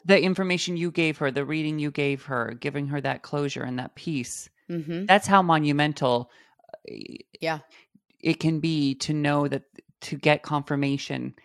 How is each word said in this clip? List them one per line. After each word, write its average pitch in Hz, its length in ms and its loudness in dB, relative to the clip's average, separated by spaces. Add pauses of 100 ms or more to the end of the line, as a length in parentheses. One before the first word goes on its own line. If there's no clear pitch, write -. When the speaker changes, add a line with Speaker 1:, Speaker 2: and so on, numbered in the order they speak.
Speaker 1:
The 185 140 8
information 180 580 0
you 170 120 0
gave 160 280 0
her, 139 120 0
the 139 140 -2
reading 156 340 -2
you 147 120 -2
gave 139 340 -2
her, 120 340 -2
giving 143 300 -4
her 143 140 -4
that 135 200 -4
closure 143 400 -4
and 127 160 -6
that 127 160 -10
peace, - 540 -8 (220)
Speaker 2:
Mm-hmm. 170 360 -6
Speaker 1:
that's 202 220 4
how 196 140 6
monumental, 147 920 2 (580)
uh, - 40 -14 (460)
Speaker 2:
Yeah. 160 180 -2 (600)
Speaker 1:
it 160 220 0
can 160 180 2
be 147 380 2
to - 160 -4
know 147 340 2
that, 139 160 -4 (380)
to - 160 -8
get 147 260 4
confirmation 139 920 -2 (100)